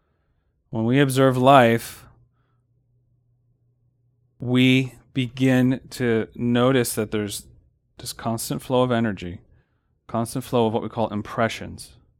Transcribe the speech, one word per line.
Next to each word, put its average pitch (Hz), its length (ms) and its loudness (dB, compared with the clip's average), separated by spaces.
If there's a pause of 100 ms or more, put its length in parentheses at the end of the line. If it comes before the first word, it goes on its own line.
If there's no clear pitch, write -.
(720)
When 110 140 -4
we 127 160 2
observe 131 380 2
life, 123 680 4 (2250)
we 127 540 2 (220)
begin 127 760 0
to 113 460 -2
notice 123 600 0
that 107 160 -4
there's 104 360 -6 (500)
this - 160 -14
constant 117 480 -6
flow 127 220 0
of 127 100 0
energy, 104 480 -4 (680)
constant 117 380 -6
flow 120 220 0
of 107 80 -2
what 113 80 -2
we 107 80 -8
call 113 180 -4
impressions. 101 880 -6 (240)